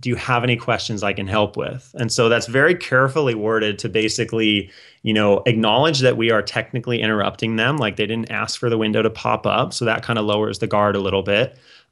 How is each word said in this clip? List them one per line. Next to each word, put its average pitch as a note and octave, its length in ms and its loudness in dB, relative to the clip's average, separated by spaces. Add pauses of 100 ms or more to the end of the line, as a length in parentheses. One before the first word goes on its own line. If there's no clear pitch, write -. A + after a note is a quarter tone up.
Do B2+ 80 -6
you A#2+ 80 0
have A#2+ 280 0
any B2 120 2
questions A2 460 -4
I G2+ 100 0
can G2 140 -6
help G#2 300 0
with?" - 420 -10
And A#2 140 -2
so A#2 160 4
that's A#2 180 2
very C#3 280 2
carefully C3+ 600 0
worded G#2+ 460 0
to A#2 80 -6
basically, A2 800 0 (320)
you A2+ 120 0
know, G2+ 320 4
acknowledge A#2+ 540 2
that B2 160 4
we A2+ 140 2
are G#2+ 120 2
technically A#2 580 -4
interrupting A2 560 -2
them. B2 200 2
Like, G#2+ 200 -2
they G#2+ 100 -2
didn't A2+ 240 -6
ask G#2+ 280 -6
for B2 120 -2
the A2+ 80 2
window A2 240 2
to A2 80 2
pop A2 360 -2
up. G#2 260 0
So - 120 -6
that A2+ 200 -2
kinda A2+ 180 -2
lowers G#2+ 360 -2
the A2+ 80 -2
guard G#2 300 2
a G2+ 40 0
little F#2+ 220 0
bit. G#2 340 0 (360)